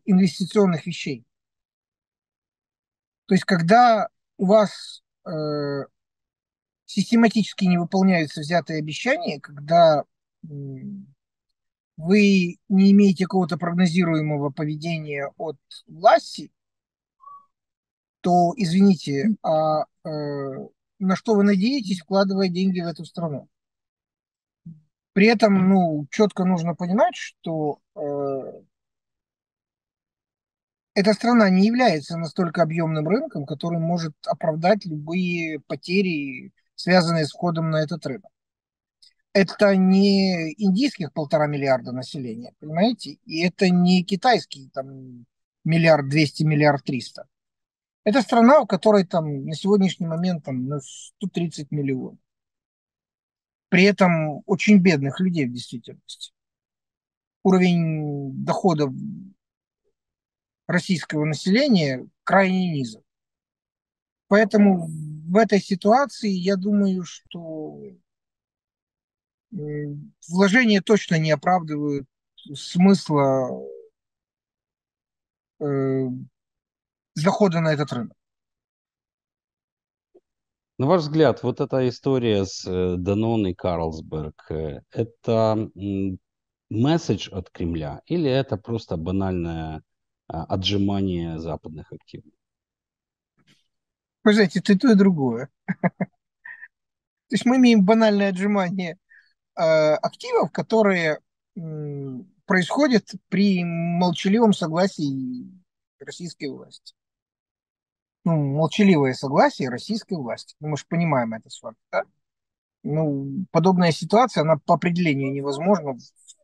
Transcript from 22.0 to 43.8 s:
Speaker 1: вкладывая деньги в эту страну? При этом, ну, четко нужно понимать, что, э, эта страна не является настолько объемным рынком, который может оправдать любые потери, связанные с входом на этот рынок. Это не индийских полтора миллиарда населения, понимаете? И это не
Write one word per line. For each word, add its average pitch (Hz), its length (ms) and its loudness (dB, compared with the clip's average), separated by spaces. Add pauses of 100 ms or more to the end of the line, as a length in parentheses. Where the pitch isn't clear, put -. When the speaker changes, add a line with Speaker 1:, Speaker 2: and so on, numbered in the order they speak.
Speaker 1:
вкладывая 196 480 0
деньги 185 320 -2
в 170 60 -6
эту 165 180 -12
страну? 156 440 -10 (1600)
При 202 140 4
этом, 196 420 4
ну, 165 400 2
четко 202 360 0
нужно 170 280 -2
понимать, 214 420 0
что, 156 640 -8 (160)
э, 139 640 -8 (2250)
эта 208 180 4
страна 233 360 4
не 185 180 6
является 190 500 0
настолько 165 460 -2
объемным 160 440 -2
рынком, 202 380 -2
который 170 340 -6
может 165 340 -4 (120)
оправдать 175 600 0
любые 165 840 -6
потери, 147 840 -4 (240)
связанные 170 500 2
с - 60 -8
входом 165 400 -4
на 156 120 0
этот 156 220 -8
рынок. 123 260 -12 (1000)
Это 196 420 2
не 190 840 2
индийских 196 540 -2
полтора 151 360 -2
миллиарда 135 440 -2
населения, 123 680 -12
понимаете? 160 640 -4
И 160 160 -6
это 180 280 0
не 180 340 4